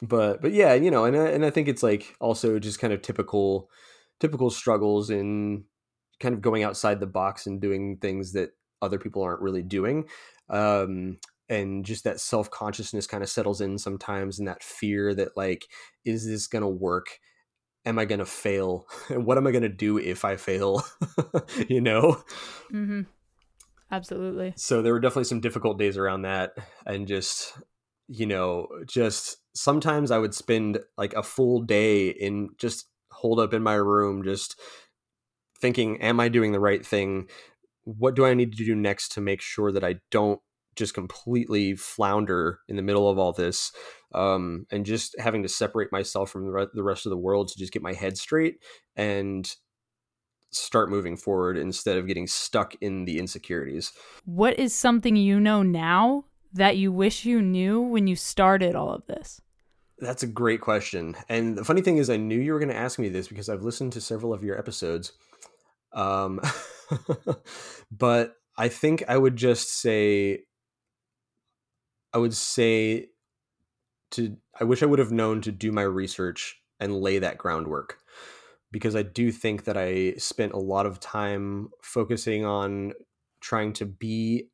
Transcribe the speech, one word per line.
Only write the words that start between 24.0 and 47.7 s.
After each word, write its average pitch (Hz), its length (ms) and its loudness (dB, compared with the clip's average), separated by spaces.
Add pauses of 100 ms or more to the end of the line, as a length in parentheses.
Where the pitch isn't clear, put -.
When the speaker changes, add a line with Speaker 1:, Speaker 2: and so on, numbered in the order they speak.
Speaker 1:
So - 240 0
there 117 140 4
were 117 60 2
definitely 127 240 2
some 117 180 -4
difficult 110 360 -2
days 98 200 0
around 95 240 0
that, 95 340 -4 (300)
and 101 200 -6
just, - 460 -4 (560)
you 113 160 -4
know, 92 420 0 (200)
just - 500 -2 (180)
sometimes 147 560 2
I 117 60 4
would 110 180 0
spend, 107 460 0 (160)
like, 104 160 -2
a 107 100 -4
full 123 380 2
day 104 480 4
in, 101 480 -2
just - 320 -6 (220)
holed 113 280 0
up 110 140 4
in 110 100 2
my 110 120 4
room, 101 500 4
just - 340 -4 (1000)
thinking, 117 420 0
"Am 117 200 2
I 117 100 4
doing 113 220 4
the 98 80 2
right 101 260 2
thing? 95 420 -2 (560)
What 117 300 0
do 135 100 6
I 127 80 6
need 120 240 2
to 113 80 -4
do 110 100 2
next 104 380 -2
to 107 80 -8
make 98 220 -2
sure 104 280 -2
that 95 140 0
I 90 120 0 (140)
don't 104 300 2 (340)
just 107 200 -4
completely 104 800 -2
flounder 95 960 0
in 101 80 -6
the 95 60 -4
middle 101 280 4
of 95 80 0
all 90 160 2
this?" 90 380 -2 (420)
Um, 92 560 0
and 104 160 -4
just 113 320 -4
having 110 240 0
to 95 80 -4
separate 107 420 -2
myself 98 380 -2
from 95 160 -8
the 95 40 -6
re-, 98 220 0
the 110 100 -4
rest 98 220 -2
of 104 60 -4
the 90 80 -2
world 98 300 2
to - 100 -12
just 95 160 -8